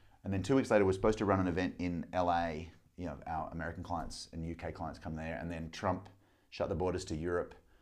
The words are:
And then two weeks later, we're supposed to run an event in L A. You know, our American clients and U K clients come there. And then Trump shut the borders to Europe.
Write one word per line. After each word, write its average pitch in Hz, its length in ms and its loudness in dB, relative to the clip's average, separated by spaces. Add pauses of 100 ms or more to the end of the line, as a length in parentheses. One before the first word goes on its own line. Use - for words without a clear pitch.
(240)
And 98 100 -2
then 95 80 0
two 135 140 4
weeks 131 140 4
later, 104 140 8
we're 95 80 6
supposed 107 260 4
to 110 60 2
run 95 160 6
an 92 80 4
event 87 300 0
in 87 340 -2
L 90 180 2
A. 82 380 0 (300)
You 87 80 -6
know, 76 100 -6 (100)
our 78 260 -4
American 82 300 -6
clients - 520 -6
and 82 100 -6
U 82 100 -4
K 80 180 -8
clients 78 260 -8
come 80 180 -8
there. 80 240 -6
And 85 100 -4
then 80 200 -6
Trump 92 400 -2 (400)
shut - 180 -2
the 98 60 0
borders 87 320 0
to 80 100 -4
Europe. 87 380 -2 (260)